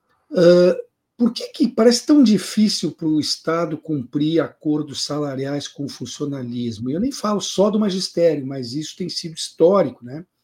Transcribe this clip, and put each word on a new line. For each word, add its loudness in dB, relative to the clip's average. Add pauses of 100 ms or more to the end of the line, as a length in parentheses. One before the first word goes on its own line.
(320)
Ah, 6 (400)
por 2
que -12
que 0
parece 2
tão 6
difícil 2
pro -2
Estado -4
cumprir -2
acordos -4
salariais -6
com -12
o -8
funcionalismo? -8
E -4
eu -4
nem -2
falo -4
só 2
do 0
magistério, 0
mas -10
isso -10
tem -8
sido -10
histórico, 2
né? -14 (180)